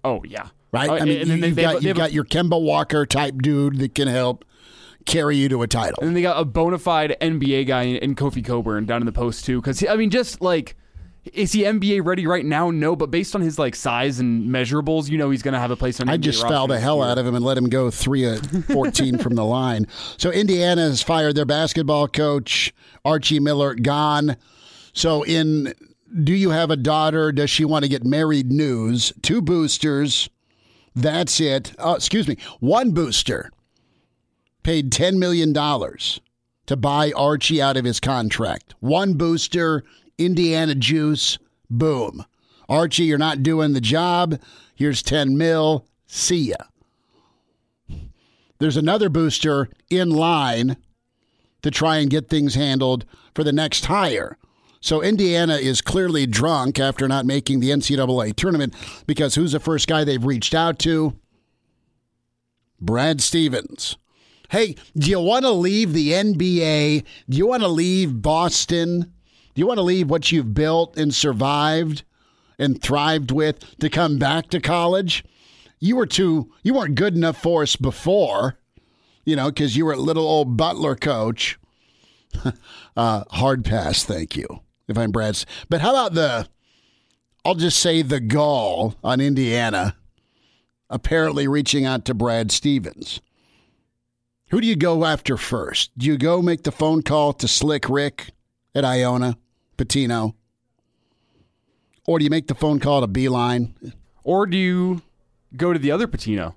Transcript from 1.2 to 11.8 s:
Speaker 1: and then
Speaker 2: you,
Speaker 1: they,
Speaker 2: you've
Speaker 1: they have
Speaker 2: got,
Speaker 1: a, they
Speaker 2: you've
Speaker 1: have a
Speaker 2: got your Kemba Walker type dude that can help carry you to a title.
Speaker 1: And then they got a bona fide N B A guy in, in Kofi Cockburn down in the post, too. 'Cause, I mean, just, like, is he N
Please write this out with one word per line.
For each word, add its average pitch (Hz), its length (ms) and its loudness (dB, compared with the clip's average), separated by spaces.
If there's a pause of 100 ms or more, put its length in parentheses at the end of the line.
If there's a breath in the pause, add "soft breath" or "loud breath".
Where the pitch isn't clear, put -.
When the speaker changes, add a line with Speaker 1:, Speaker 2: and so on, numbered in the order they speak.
Speaker 1:
and 165 80 0
then 165 60 2
Speaker 2:
you, 165 40 0
Speaker 1:
they, 170 60 0
Speaker 2:
you've 165 100 2
Speaker 1:
they 165 60 2
have 165 100 2
Speaker 2:
got, 165 60 0
Speaker 1:
a, - 20 -2
they 156 80 0
Speaker 2:
you've 190 80 0
Speaker 1:
have 165 100 0
a - 20 -2
Speaker 2:
got 147 40 -4
your 147 120 0
Kemba 170 360 0
Walker 151 460 0
type 139 320 -2
dude 143 400 0
that 131 160 -4
can 139 140 0
help 123 360 -2 (600 loud breath)
carry 147 300 2
you 139 120 2
to 131 140 0
a 117 40 0
title. - 340 -2
Speaker 1:
And 151 80 -2
then 170 60 0
they 175 80 2
got 175 160 0
a 165 60 0
bona 165 340 0
fide 156 420 0
N 160 180 0
B 135 160 0
A 135 100 0
guy 127 180 0
in, 123 140 -2
in 139 180 -2
Kofi 131 300 -4
Cockburn 110 400 -2
down 120 160 -2
in 117 60 -2
the 113 60 -4
post, 120 340 -4
too. 127 160 -2
'Cause, 135 240 -4
I 208 100 2
mean, 220 140 2
just, 240 320 -2
like, 175 340 -2 (560 soft breath)
is 208 200 -2
he 208 140 2
N 214 140 0